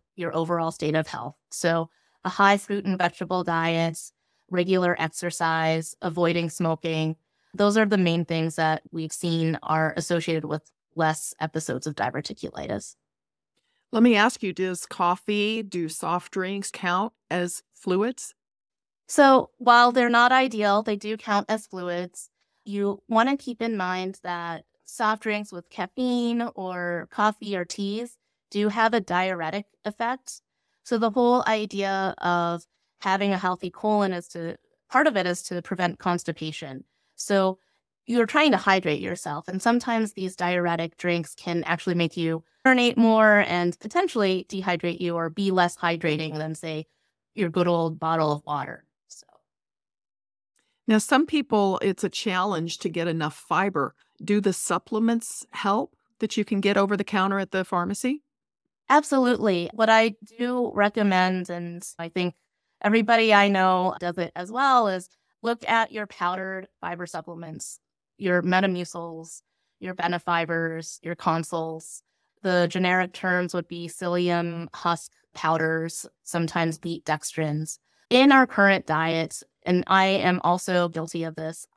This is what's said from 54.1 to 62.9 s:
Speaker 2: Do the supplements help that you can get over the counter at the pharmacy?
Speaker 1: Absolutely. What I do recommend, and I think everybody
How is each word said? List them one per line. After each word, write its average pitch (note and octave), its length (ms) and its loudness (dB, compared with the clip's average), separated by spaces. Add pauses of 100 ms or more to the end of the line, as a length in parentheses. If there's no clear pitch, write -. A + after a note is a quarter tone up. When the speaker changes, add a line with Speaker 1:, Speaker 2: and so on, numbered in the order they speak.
Speaker 2:
Do G3+ 160 2
the G3 140 2
supplements A3+ 960 -2
help G#3+ 420 -2 (260)
that - 180 -4
you G#3 80 0
can G3 160 -2
get G3 160 2
over G3+ 180 2
the F#3 80 0
counter G3 360 0
at F#3+ 120 -6
the F#3+ 140 -2
pharmacy? G3+ 580 -4 (640)
Speaker 1:
Absolutely. B3 840 2
What A3 160 2
I A3 260 4 (220)
do B3 360 -2
recommend, F#3 760 2
and F3 360 -10 (140)
I E3 80 -6
think F3+ 280 -2 (460)
everybody A3+ 520 4